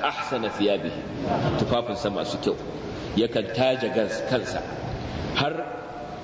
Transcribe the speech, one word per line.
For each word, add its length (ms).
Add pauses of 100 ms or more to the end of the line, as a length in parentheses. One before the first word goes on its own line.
ahsana 480
thiyabihi, 520 (580)
tufafinsa 500
masu 320
kyau. 140 (640)
Yakan 360
taje 400
gans-, 360
kansa. 320 (760)
Har, 180 (720)